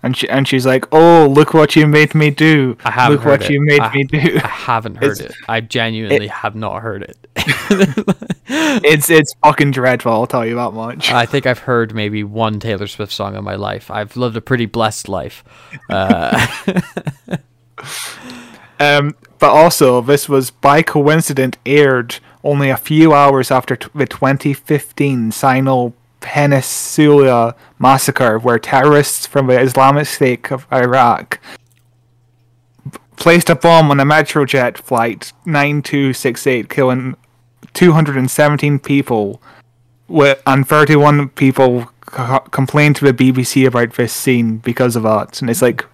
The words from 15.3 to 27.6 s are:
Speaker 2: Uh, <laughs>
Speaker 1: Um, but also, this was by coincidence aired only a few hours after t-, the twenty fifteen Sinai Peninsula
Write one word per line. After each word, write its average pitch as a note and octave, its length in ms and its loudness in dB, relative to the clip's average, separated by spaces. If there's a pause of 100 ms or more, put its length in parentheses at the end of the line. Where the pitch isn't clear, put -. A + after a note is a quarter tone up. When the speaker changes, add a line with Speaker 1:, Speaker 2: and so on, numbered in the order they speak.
Speaker 2:
Uh, F#2+ 560 -2 (220)
<laughs> F#3+ 60 -4 (2000)
Speaker 1:
Um, D3 360 2 (240)
but D3 120 4
also, C#3 500 4
this C#3 260 0
was C3+ 240 0
by C#3+ 300 2
coincidence D3 840 0
aired C3 540 0 (240)
only C#3+ 260 -2
a C3 80 0
few D#3 360 4
hours C#3 380 4
after B2+ 260 0
t-, - 180 -16
the C#3 100 -2
twenty C#3 480 -2
fifteen C3+ 760 -4
Sinai C3 580 0 (320)
Peninsula C#3 1300 2 (240)